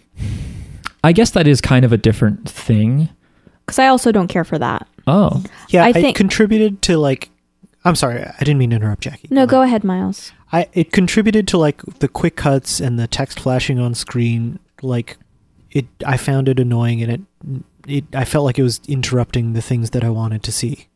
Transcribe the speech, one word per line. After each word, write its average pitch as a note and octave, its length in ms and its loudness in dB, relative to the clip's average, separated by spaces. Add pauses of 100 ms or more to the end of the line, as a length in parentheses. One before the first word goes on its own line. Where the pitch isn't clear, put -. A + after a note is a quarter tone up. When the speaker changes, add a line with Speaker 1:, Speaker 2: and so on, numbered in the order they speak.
(1040)
Speaker 1:
I E3 80 6
guess A3 180 4
that E3+ 160 2
is C#3 140 4
kind B2+ 240 4
of A#2 80 4
a A2+ 60 4
different G#2+ 500 0
thing. A#2+ 600 0 (580)
Speaker 2:
'Cause - 120 -6
I C4+ 100 6
also B3+ 220 2
don't F#3+ 180 2
care E3+ 160 -2
for D#3+ 140 -4
that. A#2+ 300 -4 (180)
Speaker 1:
Oh. F#3+ 380 2 (240)
Speaker 3:
Yeah, F3 160 4
Speaker 2:
I A#3 60 6
Speaker 3:
it - 40 4
Speaker 2:
think F3 220 2
Speaker 3:
contributed G#3+ 680 2
to, F3 140 2
like, C#3+ 340 0 (540)
I'm F3 100 4
sorry, A#2+ 280 -2
I - 180 -14
didn't C#3+ 180 2
mean B2 120 2
to A2+ 60 2
interrupt, G#2 260 -2
Jackie. - 280 -12
Speaker 2:
No, C4 160 4
Speaker 3:
Go A#3+ 40 2
Speaker 2:
go C4 120 6
Speaker 3:
ahead. A#3+ 200 2
Speaker 2:
ahead, - 20 -6
Miles. F#3+ 480 -4 (180)
Speaker 3:
I, E3+ 220 0
it E3 180 0
contributed G#3 580 2
to, F#3 100 0
like, D3+ 240 0 (180)
the C#3 80 0
quick - 260 -4
cuts - 460 -2
and B2 180 -2
the A#2 80 -2
text - 320 -6
flashing B2+ 400 -2
on A#2+ 160 -2
screen. A#2 640 -4 (240)
Like, B2 360 -6 (520)
it, C#3 160 -2 (180)
I C3+ 120 -2
found C3+ 320 -2
it B2+ 100 2
annoying, A#2 440 0
and A#2 100 -4
it, C3 80 -6 (680)
it, C#3+ 260 -4
I C3+ 120 -4
felt D3 200 0
like B2+ 140 0
it C3+ 60 2
was A#2+ 240 -2
interrupting B2 640 -2
the A2+ 100 -4
things A#2 280 -4
that B2 120 -2
I A#2 80 0
wanted A2 340 -4
to A2 80 -8
see. - 440 -8